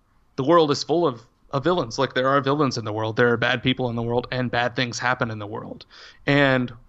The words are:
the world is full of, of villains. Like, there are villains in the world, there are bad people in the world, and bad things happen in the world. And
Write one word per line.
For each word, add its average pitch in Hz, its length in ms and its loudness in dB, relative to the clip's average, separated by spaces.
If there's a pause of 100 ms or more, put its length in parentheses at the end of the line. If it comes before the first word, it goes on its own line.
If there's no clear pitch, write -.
(360)
the 139 80 -2
world 160 280 4
is - 120 -2
full 165 240 0
of, 120 140 -6 (300)
of 139 120 -2
villains. 156 360 -2
Like, 131 140 -2
there 131 140 0
are 139 140 2
villains 135 360 0
in 110 80 -6
the 107 80 -6
world, 110 220 -4
there 120 140 6
are 117 80 2
bad 120 260 0
people 131 260 0
in 117 60 -6
the 117 60 -4
world, 120 300 -2
and 127 200 -4
bad 120 240 -2
things 120 240 -4
happen 123 320 -2
in 107 80 -10
the 104 80 -10
world. - 380 -12 (400)
And 135 460 4 (180)